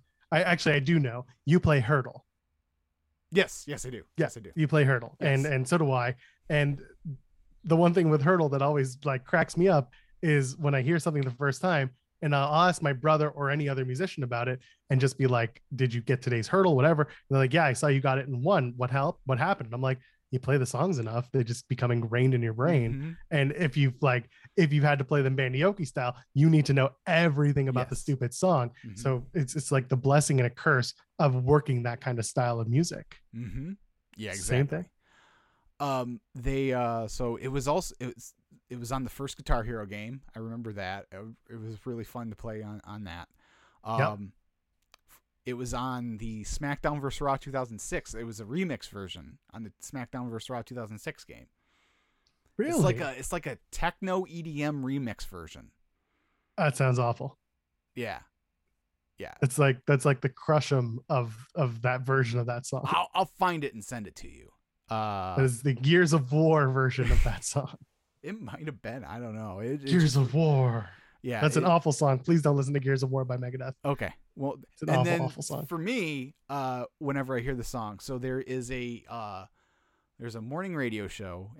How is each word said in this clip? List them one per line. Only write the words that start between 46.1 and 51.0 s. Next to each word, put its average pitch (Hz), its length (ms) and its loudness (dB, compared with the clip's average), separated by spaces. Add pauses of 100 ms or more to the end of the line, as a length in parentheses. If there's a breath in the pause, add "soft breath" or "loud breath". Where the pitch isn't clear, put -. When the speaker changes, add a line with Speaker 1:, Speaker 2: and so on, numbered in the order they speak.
Speaker 2:
the 110 260 -8
SmackDown 147 560 -4
versus 135 200 -6
Raw 139 160 0
two 135 160 -12
thousand 123 280 -6
six. - 340 -8
It 113 100 -10
was 113 160 -12
a 110 40 -12
remix 143 440 -4
version 90 500 -14 (140)
on 113 120 -14
the 101 80 -16 (100)
SmackDown 123 480 -10
versus 113 180 -10
Raw 123 140 -8
two 123 120 -16
thousand 107 240 -10
six - 260 -14